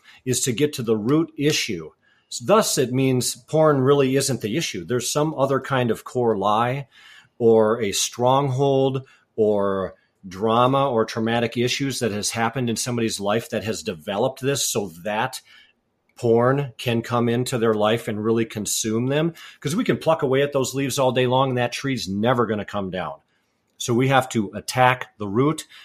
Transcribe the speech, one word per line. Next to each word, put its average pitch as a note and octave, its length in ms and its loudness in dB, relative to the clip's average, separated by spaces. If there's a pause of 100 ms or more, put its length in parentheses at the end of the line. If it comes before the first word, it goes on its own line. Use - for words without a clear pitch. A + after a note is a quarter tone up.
(260)
is B2 160 -2
to B2+ 100 -2
get D3 220 -2
to B2+ 80 -6
the A2 140 0
root D3 420 0
issue. A2 520 -2 (520)
Thus, G3 340 2
it B2 160 0
means B2+ 420 2
porn D3+ 460 2
really C3+ 360 4
isn't B2+ 260 -2
the A2 160 -2
issue. G2 260 -6
There's A#2+ 260 -2
some D3+ 240 -2
other C3 240 0
kind B2+ 320 0
of - 140 -4
core A#2 320 0
lie A2+ 500 0 (520)
or A2+ 420 4
a G2+ 120 -2
stronghold C3+ 1120 2 (340)
or G2 540 0 (340)
drama A#2+ 640 2
or A2+ 160 2
traumatic A2+ 500 -2
issues B2+ 440 -2
that A2 120 0
has G2+ 160 -4
happened A#2 400 -2
in A2+ 80 -2
somebody's A#2 420 -4
life G2+ 300 -2
that G#2 160 -6
has G#2+ 180 -6
developed G2+ 600 -4
this C3+ 200 -2
so - 260 -4 (140)
that G#3+ 380 -4 (800)
porn B2 560 2
can A#2 240 -2
come A#2+ 300 0
into B2 260 -2
their A2+ 160 2
life G#2+ 340 0
and G#2+ 160 -6
really A2+ 220 2
consume A2 640 -4
them, D#3 260 0 (260)
'cause D3 160 -6
we A3+ 100 -2
can C#3 120 0
pluck D#3+ 260 0
away C3+ 200 2
at C#3+ 100 -2
those C3 220 -2
leaves C3+ 240 -4
all B2+ 140 2
day B2+ 140 2
long C3 220 2
and B2 100 -2
that A#2+ 140 -2
tree's B2+ 340 -4
never A2+ 380 2
gonna G#2 180 -4
come G2 280 -6
down. E2 240 -6 (640)
So A#2+ 160 -2
we C3 140 2
have C3 220 4
to G#2 240 -2
attack B2+ 600 0
the G#2 100 -8
root C3+ 400 0 (180)